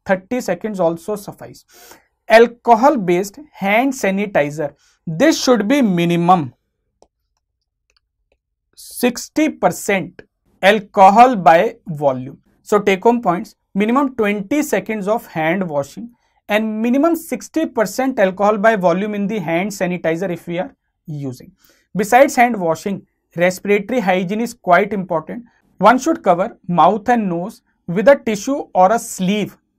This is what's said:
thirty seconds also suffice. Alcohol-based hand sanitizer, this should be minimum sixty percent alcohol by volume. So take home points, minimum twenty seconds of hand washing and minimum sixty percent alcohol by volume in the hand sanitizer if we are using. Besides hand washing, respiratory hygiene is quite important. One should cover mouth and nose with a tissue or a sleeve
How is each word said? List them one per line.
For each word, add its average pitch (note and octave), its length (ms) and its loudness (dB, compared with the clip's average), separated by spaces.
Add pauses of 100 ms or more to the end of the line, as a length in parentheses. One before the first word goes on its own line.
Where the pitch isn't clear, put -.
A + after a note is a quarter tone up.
thirty G3 360 -2
seconds G3 380 -6
also E3+ 360 -2
suffice. D3+ 500 -18 (640)
Alcohol-based A3+ 1080 2 (140)
hand A3+ 400 0
sanitizer, D#3+ 800 -2 (320)
this F#3 360 2
should G#3 260 0
be C#4+ 140 2
minimum E3+ 720 2 (2250)
sixty - 720 -4
percent F#3 720 -4 (400)
alcohol G#3 720 6
by E3+ 400 4 (120)
volume. C#3 520 -4 (240)
So G#3 160 0
take G3 240 0
home A#3+ 180 2
points, F#3+ 340 -4 (200)
minimum A#3+ 400 0
twenty G#3 480 -2
seconds G#3 440 -4
of G#3+ 200 -4
hand E3+ 420 -2
washing D#3 420 -8 (380)
and G#3+ 320 -4
minimum C#4 340 0
sixty - 500 -6
percent B3+ 540 -4
alcohol G3+ 380 0
by A3 180 2
volume F#3 380 0
in G3+ 140 -4
the A3 120 -4
hand F3 320 -4
sanitizer F3 580 -4
if E3+ 180 -10
we E3+ 120 -6
are - 160 -10 (300)
using. C#3 460 -12 (440)
Besides A#3 400 2
hand A#3+ 240 0
washing, F3+ 460 -6 (300)
respiratory G3+ 640 -2
hygiene F#3+ 420 -2
is A#3+ 120 -6
quite G3 380 0
important. F#3 540 -6 (320)
One A#3 220 4
should E4 240 -2
cover F#3+ 340 0 (100)
mouth F3 420 2
and A3+ 200 0
nose F3 320 -8 (240)
with F#3+ 220 0
a C#4+ 80 8
tissue B3+ 580 -4
or F#3 180 4
a A#3 80 0
sleeve G3 580 -4 (220)